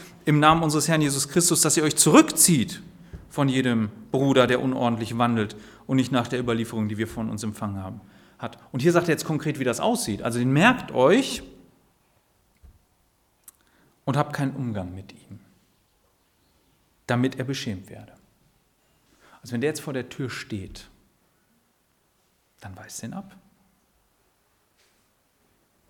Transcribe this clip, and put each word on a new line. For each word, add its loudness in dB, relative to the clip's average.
im 6
Namen 6
unseres 0
Herrn 2
Jesus 0
Christus, 2
dass 4
ihr 2
euch 2
zurückzieht 4
von 0
jedem 0
Bruder, 4
der 2
unordentlich -2
wandelt 0
und 0
nicht 0
nach 0
der -4
Überlieferung, -2
die -6
wir -4
von -6
uns -8
empfangen -8
haben, -12
hat.“ -12
Und -6
hier 4
sagt 2
er 2
jetzt -2
konkret, -4
wie -4
das -2
aussieht. -2
Also -4
den 2
merkt 2
euch 2
und -2
habt -2
keinen -4
Umgang -6
mit -16
ihm, -20
damit 0
er -4
beschämt -8
werde. -20
Also -12
wenn -2
der 0
jetzt -8
vor -8
der -6
Tür -8
steht, -12
dann -18
weist -16
den -10
ab. -14